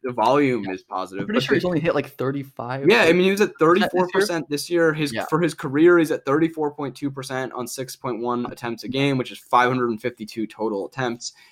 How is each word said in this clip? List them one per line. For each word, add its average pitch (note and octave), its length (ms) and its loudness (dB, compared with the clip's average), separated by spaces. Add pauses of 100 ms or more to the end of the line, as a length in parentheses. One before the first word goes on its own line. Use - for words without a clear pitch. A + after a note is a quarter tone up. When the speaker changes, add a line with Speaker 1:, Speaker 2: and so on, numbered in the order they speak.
Speaker 1:
the B2+ 100 -6
volume B2 520 2
Speaker 2:
Yeah. F#2+ 80 -6
Speaker 1:
is F#2+ 100 -8
positive, F#2+ 400 -8
Speaker 2:
I'm G2+ 40 -6
pretty G3+ 120 0
Speaker 1:
but C3+ 60 0
Speaker 2:
sure C#3 100 2
Speaker 1:
the - 40 2
Speaker 2:
he's - 60 -2
only F3 160 0
hit, E3 140 0
like, C#3+ 160 -2
thirty-five, C3+ 800 -4
Speaker 1:
Yeah, A3+ 140 6
I E3 100 6
mean, F3+ 120 4
he F#3+ 60 4
was G3 100 0
at G3+ 180 2
Speaker 2:
percent - 0 -
this F3 220 6
year. F3+ 80 2
Speaker 1:
thirty-four F3+ 200 0
percent F3+ 420 -2
this D3 200 -6
year. E3 220 2
His, D3+ 200 -2
Speaker 2:
Yeah. A2 140 -4
Speaker 1:
for D#3 140 0
his D#3+ 140 0
career, D#3+ 440 4
he's D#3 120 2
at C3+ 140 -4
thirty-four D#3 500 0
point C3+ 220 -8
two C#3+ 140 -6
percent C3 420 -8
on B2 140 -8
six C3 300 -10
point A#2+ 240 -6
one A#2+ 320 -2
attempts A#2 320 -10
a G#2 40 -10
game, C3+ 300 0
which B2 120 -4
is G2+ 80 -16
five B2 300 2
hundred B2 220 0
and G#2+ 100 -6
fifty-two A2 460 -8
total G#2 400 -6
attempts. B2 460 -8 (180)